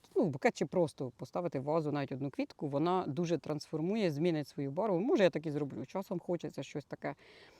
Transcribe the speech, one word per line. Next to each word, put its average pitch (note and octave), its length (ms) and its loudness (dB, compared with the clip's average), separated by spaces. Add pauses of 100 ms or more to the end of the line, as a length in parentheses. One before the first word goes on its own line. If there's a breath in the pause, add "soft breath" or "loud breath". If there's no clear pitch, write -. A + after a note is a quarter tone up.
(160)
ну, F4+ 80 6
в F3 60 4
букет C#3+ 280 2
чи F3+ 80 2
просто D3+ 520 0
поставити E3+ 420 -4
в B2+ 40 -6
вазу D3+ 280 2
навіть C#3+ 200 -2
одну C3+ 180 -4
квітку, - 380 -6
вона E3 400 2
дуже E3 300 0
трансформує, D#3+ 760 -2
змінить D3+ 360 2
свою C#3 240 -4
барву. F#3 280 2
Може, B3 240 4
я F3 60 8
так D#3 160 -2
і D#3+ 60 -2
зроблю. C#3 340 -4
Часом F#3+ 340 -4
хочеться D#3+ 440 -4
щось - 220 -8
таке D3 300 -6 (440 loud breath)